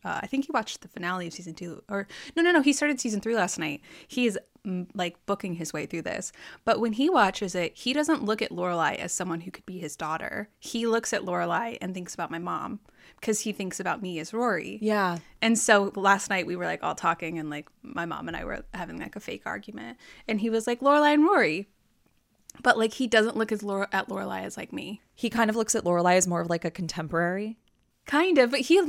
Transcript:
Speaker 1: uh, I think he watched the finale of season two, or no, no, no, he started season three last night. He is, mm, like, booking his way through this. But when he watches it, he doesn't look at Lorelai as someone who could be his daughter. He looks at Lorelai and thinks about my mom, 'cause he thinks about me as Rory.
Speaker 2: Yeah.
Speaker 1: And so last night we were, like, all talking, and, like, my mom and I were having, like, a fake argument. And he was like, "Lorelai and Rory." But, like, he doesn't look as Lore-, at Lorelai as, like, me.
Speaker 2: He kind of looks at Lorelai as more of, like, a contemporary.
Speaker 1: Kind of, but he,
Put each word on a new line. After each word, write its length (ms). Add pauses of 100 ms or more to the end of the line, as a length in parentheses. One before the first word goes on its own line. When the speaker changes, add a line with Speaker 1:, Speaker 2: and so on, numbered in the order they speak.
Speaker 1:
uh, 180
I 60
think 180
he 60
watched 300
the 80
finale 380
of 60
season 200
two, 360
or 180 (280)
no, 80
no, 80
no, 100
he 120
started 260
season 220
three 140
last 220
night. 240 (260)
He 200
is, 100 (280)
mm, 280
like, 320
booking 280
his 200
way 120
through 160
this. 300 (340)
But 140
when 140
he 160
watches 460
it, 220
he 160
doesn't 320
look 160
at 100
Lorelai 460
as 160
someone 280
who 100
could 140
be 140
his 160
daughter. 540 (100)
He 260
looks 280
at 100
Lorelai 580
and 120
thinks 200
about 180
my 80
mom, 420 (400)
'cause 200
he 120
thinks 260
about 220
me 180
as 140
Rory. 480
Speaker 2:
Yeah. 380 (220)
Speaker 1:
And 160
so 380
last 340
night 160
we 120
were, 80
like, 180
all 120
talking, 440
and, 100
like, 200 (120)
my 240
mom 220
and 80
I 80
were 300
having, 260
like, 160
a 60
fake 240
argument. 520 (300)
And 140
he 80
was 180
like, 140
"Lorelai 320
and 100
Rory." 460 (920)
But, 140
like, 180
he 120
doesn't 300
look 140
as 100
Lore-, 320
at 160
Lorelai 340
as, 140
like, 160
me. 280 (120)
Speaker 2:
He 160
kind 200
of 60
looks 200
at 80
Lorelai 320
as 120
more 140
of, 80
like, 160
a 60
contemporary. 840 (500)
Speaker 1:
Kind 320
of, 120
but 100
he, 280